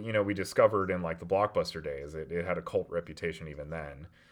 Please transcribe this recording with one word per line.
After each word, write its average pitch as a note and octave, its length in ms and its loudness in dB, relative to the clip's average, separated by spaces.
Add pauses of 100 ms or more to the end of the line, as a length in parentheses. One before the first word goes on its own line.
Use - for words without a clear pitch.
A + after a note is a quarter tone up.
you A2+ 80 -4
know, G#2+ 100 4
we G2+ 120 2
discovered F#2+ 560 4
in, F2+ 100 2
like, E2 180 -2
the E2+ 60 -10
Blockbuster F#2 580 2
days. D2 320 -6
It, D#2 160 -6
it E2+ 140 0
had F2 140 -2
a E2+ 40 -6
cult F2+ 280 -2
reputation E2 580 -4
even D2 220 -10
then. D2+ 360 -8 (260)